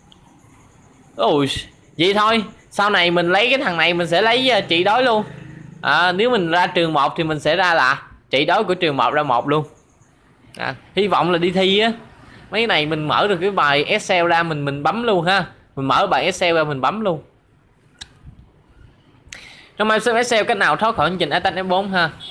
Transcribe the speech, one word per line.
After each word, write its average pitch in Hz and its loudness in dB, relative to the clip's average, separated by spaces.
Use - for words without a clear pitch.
Ôi, 156 2
vậy 185 2
thôi, 214 2
sau 202 0
này 175 2
mình 175 2
lấy 220 2
cái 262 2
thằng 202 -2
này, 165 2
mình 175 0
sẽ 170 2
lấy, 247 2
ờ, 208 2
trị 170 0
đối 220 2
luôn. 220 2
À, 170 2
nếu 214 0
mình 185 0
ra 180 2
trừ 175 0
một 147 0
thì 170 -2
mình 156 -4
sẽ 156 0
ra 180 2
là 139 2
trị 135 2
đối 185 2
của 185 -2
trừ 175 0
một 123 2
ra 151 2
một 139 0
luôn. 147 0
À, 127 -8
hy 196 2
vọng 165 2
là 170 2
đi 175 0
thi 190 2
á. 226 2
Mấy 226 -2
này 160 0
mình 151 -4
mở 139 2
được 190 0
cái 196 0
bài 147 2
Excel 185 0
ra, 170 2
mình, 151 -4
mình 143 -6
bấm 180 -2
luôn 196 0
ha. 185 0
Mình 135 -6
mở 139 2
bài 143 0
Excel 175 0
ra, 156 2
mình 143 -6
bấm 156 -2
luôn. 180 -2
Trong 214 0
Microsoft 220 0
Excel, 233 0
cách 233 -2
nào 165 2
thoát - 0
khỏi 151 0
hành 185 -6
trình 160 -2
Attack 175 -2
F 190 -6
bốn 190 -2
ha? 170 0